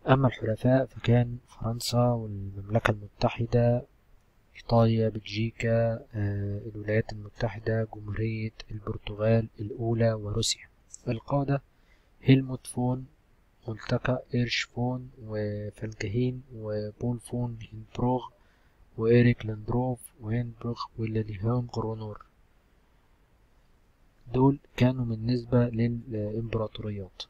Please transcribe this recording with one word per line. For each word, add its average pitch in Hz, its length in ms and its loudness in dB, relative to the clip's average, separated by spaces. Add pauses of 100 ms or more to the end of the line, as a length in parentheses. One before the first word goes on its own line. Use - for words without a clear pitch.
(100)
أما 131 180 6
الحلفاء 127 580 2
فكان 120 520 2 (100)
فرنسا 120 600 0
والمملكة 104 840 -2
المتحدة، 120 920 0 (680)
إيطاليا، 113 540 4
بلجيكا، 113 840 -2 (220)
آه، 101 460 -2 (140)
الولايات 107 380 -2
المتحدة، 110 840 -4
جمهورية 110 580 -4 (180)
البرتغال 107 760 0 (120)
الأولى 113 540 0
وروسيا. 107 520 -4 (420)
القادة 139 540 0 (600)
هيلموت 131 460 4
فون 127 380 -2 (600)
مولتكا، 123 520 -2 (160)
إيرش 120 260 0
فون 127 500 -4 (120)
وفالكهين 107 1200 -4 (120)
وبول 107 640 -4
فون 120 420 -6
هينبروغ 120 680 -4 (680)
وإيريك 120 480 6
لاندروف 120 540 -2 (220)
وهينبروغ 117 580 -4 (180)
وليليهون 110 800 -2
غرونور. 110 500 -6 (2000)
دول 139 260 6 (180)
كانوا 127 280 4
بالنسبة 120 640 2
للإمبراطوريات. 110 1600 -4